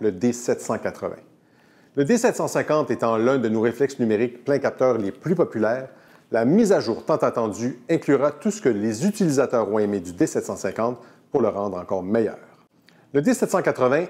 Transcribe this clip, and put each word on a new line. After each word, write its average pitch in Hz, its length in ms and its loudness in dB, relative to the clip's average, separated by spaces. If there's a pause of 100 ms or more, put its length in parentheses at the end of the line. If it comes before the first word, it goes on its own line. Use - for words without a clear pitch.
le 107 100 2
D 120 220 0
sept - 280 -2
cent - 160 -4
quatre-vingts. - 460 -8 (720)
Le 143 100 2
D 220 140 2
sept 226 160 2
cent 156 140 -2
cinquante 139 420 0
étant 113 260 0
l'un 123 220 2
de 113 100 0
nos 110 120 0
réflexes 120 400 0
numériques 113 440 0
plein 139 140 2
capteur 123 400 0
les 98 140 -4
plus 170 240 -4
populaires, 127 520 0 (440)
la 113 120 2
mise 190 280 6
à 160 80 4
jour 110 240 -4
tant 160 140 0
attendue 117 600 -2 (100)
inclura 147 440 2
tout - 180 -4
ce - 100 -6
que - 80 2
les 110 380 0
utilisateurs 131 680 0
ont 110 60 2
aimé 104 220 0
du 90 120 -12
D 151 140 2
sept 123 180 -4
cent 101 120 -8
cinquante 117 420 -4 (320)
pour 143 100 0
le 113 80 4
rendre 98 300 -4
encore 90 240 -6
meilleur. 107 360 0 (720)
Le 143 100 2
D 226 100 2
sept - 200 0
cent 185 100 0
quatre-vingts 143 480 2